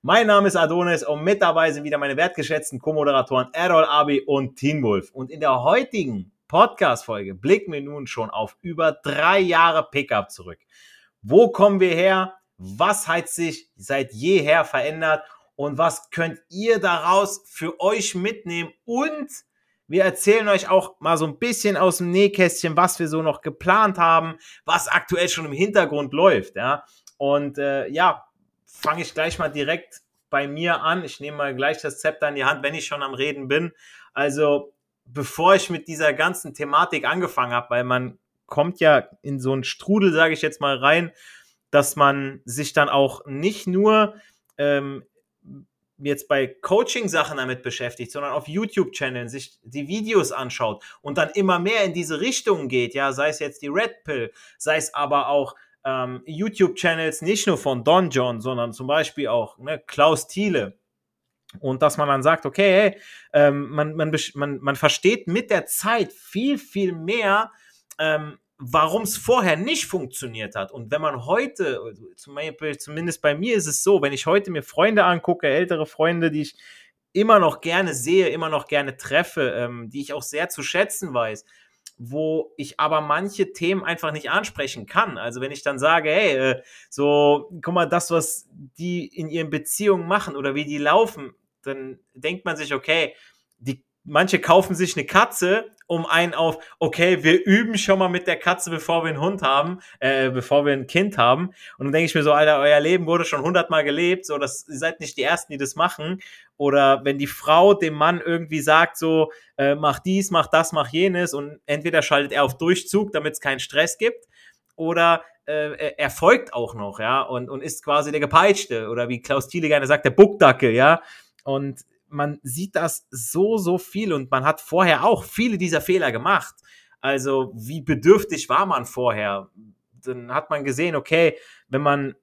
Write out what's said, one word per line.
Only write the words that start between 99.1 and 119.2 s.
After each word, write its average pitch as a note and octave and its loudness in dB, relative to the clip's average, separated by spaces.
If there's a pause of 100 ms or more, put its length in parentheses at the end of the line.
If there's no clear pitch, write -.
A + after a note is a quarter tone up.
Hund F#3 -2
haben, D3 0 (180)
äh, C3+ 0
bevor C3+ 0
wir D3 2
ein C3+ -2
Kind G3 0
haben. C#3 2 (280)
Und C3+ -6
dann C#3 -2
denke D#3+ 2
ich D#3+ -4
mir D#3 2
so, D3 4
Alter, D3 6
euer D3 6
Leben E3 2
wurde E3+ 2
schon C#3+ -4
hundertmal E3 2
gelebt, F3 0
so, D3+ -6
das, C#3 -6
ihr C#3+ -12
seid D#3+ -6
nicht C#3+ -12
die C3+ -2
Ersten, E3 -2
die C#3+ -10
das C3+ -6
machen. E3+ -4 (340)
Oder C#3 4
wenn C#3 0
die C#3 -4
Frau F3 4
dem E3 -2
Mann D#3+ 2
irgendwie D#3+ -4
sagt, D#3 4
so, D#3+ 0 (240)
äh, C#3 2
mach D3+ 0
dies, G3 -2
mach E3 4
das, D#3+ 2
mach D3+ 0
jenes, F3 0
und C#3+ -8
entweder D3 0
schaltet C#3+ 0
er C#3 2
auf C3 -2
Durchzug, F#3+ 0
damit's D3+ -4
keinen C3+ -4
Stress D#3 0
gibt, A#3 -4 (500)
oder, E3+ 2 (220)
äh, D3+ -4
er, - -6
er C#3+ 0
folgt A3+ 4
auch A#2 -6
noch, G#2 -10
ja, B2+ 0
und, B2+ -6
und C3+ -10
ist - -12
quasi D3 0
der D3 -2
Gepeitschte, D3 2
oder A#2+ -4
wie B2 -6